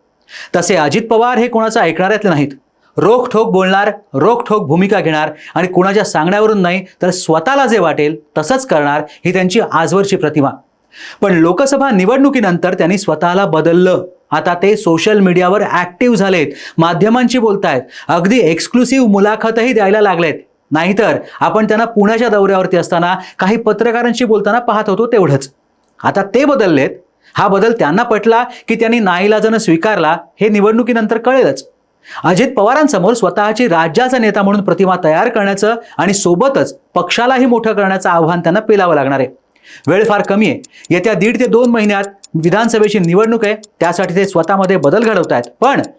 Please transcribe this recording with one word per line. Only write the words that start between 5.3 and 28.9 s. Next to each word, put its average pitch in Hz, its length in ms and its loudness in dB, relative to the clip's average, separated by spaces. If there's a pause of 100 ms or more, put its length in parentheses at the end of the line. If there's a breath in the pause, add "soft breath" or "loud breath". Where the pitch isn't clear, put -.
आणि 180 140 -2
कुणाच्या 190 360 0
सांगण्यावरून 202 580 0
नाही, 180 220 -2 (180 loud breath)
तर 180 80 0
स्वतःला 180 560 0
जे 214 120 2
वाटेल 156 380 0 (220)
तसंच 165 280 -2
करणार, 147 360 0 (220 loud breath)
ही 180 80 0
त्यांची 185 280 0 (120)
आजवरची 170 440 0
प्रतिमा. 147 340 0 (720 loud breath)
पण 196 120 2
लोकसभा 269 580 2
निवडणुकीनंतर 202 840 0
त्यांनी 180 240 0
स्वतःला 175 480 0
बदललं. 170 580 2 (260)
आता 160 240 -2
ते 202 220 0
सोशल 208 420 0
मीडियावर 185 440 2
ॲक्टिव्ह 185 540 -2
झालेत, 185 300 0 (320 loud breath)
माध्यमांशी 214 600 2
बोलतायत, 190 440 0 (260 loud breath)
अगदी 180 320 2
एक्सक्लुसिव्ह 240 680 0
मुलाखतही 220 640 0
द्यायला 214 280 2
लागलेत. 170 340 0 (360)
नाहीतर 175 460 0 (240 loud breath)
आपण 185 280 0
त्यांना 214 160 0
पुण्याच्या 226 440 0
दौऱ्यावरती 196 480 0
असताना 175 400 0 (220 loud breath)
काही 202 180 0
पत्रकारांशी 233 680 -2
बोलताना 208 340 0
पाहत 214 320 -2
होतो, 202 160 0
तेवढंच. 170 460 0 (520)
आता 143 180 -2
ते 226 220 0
बदललेत. 180 460 0 (440 soft breath)
हा 185 140 0
बदल 196 240 2
त्यांना 190 300 0
पटला 226 420 0 (240 loud breath)
की 226 60 -2
त्यांनी 233 240 0